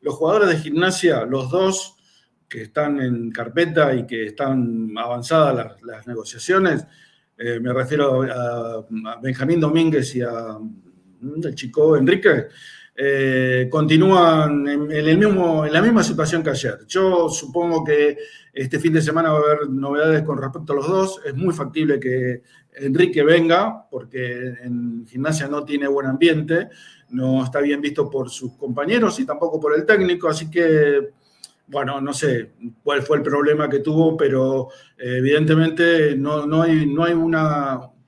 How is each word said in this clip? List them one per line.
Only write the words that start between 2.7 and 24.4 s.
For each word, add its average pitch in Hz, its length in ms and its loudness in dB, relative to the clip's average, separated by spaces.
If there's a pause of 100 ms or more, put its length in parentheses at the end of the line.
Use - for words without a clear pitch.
en 120 300 -4
carpeta 147 640 0
y 117 100 -4
que 113 220 -6
están 117 680 -2
avanzadas 123 600 0
las, 113 260 -10
las 110 240 -18
negociaciones, 156 800 -2 (500)
eh, 117 240 -6
me 123 140 -4
refiero 131 480 0
a, 120 640 -6 (280)
a 117 60 -14
Benjamín 135 400 -2
Domínguez 151 560 2
y 123 60 -2
a, 113 380 -8
mm, 110 840 -14
el 135 120 -6
chico 151 420 2
Enrique, 151 480 2 (500)
eh, 131 760 0
continúan 156 960 4
en, 147 240 -4
en 151 160 0
el 160 100 6
mismo, 180 480 2
en 151 80 -2
la 170 80 4
misma 220 220 4
situación 160 400 -2
que 151 80 -2
ayer. 123 360 -6
Yo 185 400 2
supongo 160 560 -2
que 147 340 2 (360)
este 135 260 -4
fin 160 140 0
de 160 80 4
semana 156 300 0
va 151 80 2
a - 20 2
haber 147 280 2
novedades 147 520 2
con 156 160 -4
respecto 135 360 -8
a - 20 0
los 139 120 -2
dos. 190 380 -2
Es 139 100 -8
muy 170 180 -2
factible 147 460 -2
que 127 440 -4 (340)
Enrique 143 460 2
venga, 170 640 4
porque 123 720 -10